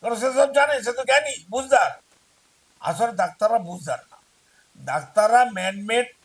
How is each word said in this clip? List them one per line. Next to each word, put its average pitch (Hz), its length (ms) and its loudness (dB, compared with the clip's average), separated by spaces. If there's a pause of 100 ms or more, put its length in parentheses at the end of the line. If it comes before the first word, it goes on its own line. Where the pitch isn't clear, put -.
কারণ 233 140 -4
সে 254 180 -2
সব 277 200 2
জানে, 285 300 2
সে 240 100 -4
তো 262 100 -6
জ্ঞানী, 277 460 0
বুঝদার। 254 420 2 (880)
আসলে 208 320 -4
ডাক্তাররা 214 480 -2
বুঝদার 156 400 -8 (120)
না, - 60 -20 (680)
ডাক্তাররা 214 600 2
ম্যানমেড 202 640 -4 (180)